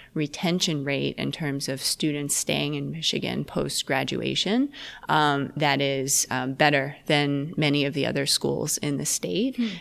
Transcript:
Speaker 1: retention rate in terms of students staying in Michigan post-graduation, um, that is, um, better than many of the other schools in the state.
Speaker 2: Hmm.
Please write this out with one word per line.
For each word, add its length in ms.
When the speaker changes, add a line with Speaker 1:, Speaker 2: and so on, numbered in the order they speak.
Speaker 1:
retention 680
rate 340
in 140
terms 380
of 100
students 560
staying 380
in 180
Michigan 540
post-graduation, 1200
um, 480
that 260
is, 500
um, 220
better 420
than 500
many 300
of 80
the 140
other 180
schools 540
in 180
the 80
state. 500
Speaker 2:
Hmm. 120